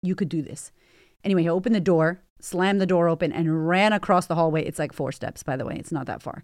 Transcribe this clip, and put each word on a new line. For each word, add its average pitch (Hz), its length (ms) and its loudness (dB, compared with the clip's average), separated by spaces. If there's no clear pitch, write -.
You 185 140 -2
could 185 140 -2
do 160 120 -4
this. - 300 -12
Anyway, 185 200 2
he 170 60 2
opened 185 260 0
the 214 40 2
door, 165 420 2
slammed 190 400 0
the 190 60 4
door 180 220 4
open, 165 240 0
and 160 360 0
ran 190 260 4
across 196 340 2
the 170 80 -2
hallway. 160 280 2
It's, - 160 -8
like, 147 140 -4
four 135 180 -6
steps, - 320 -10
by 135 140 -6
the 131 80 -6
way. - 120 -6
It's - 140 -12
not 160 140 -4
that - 160 -10
far. - 220 -12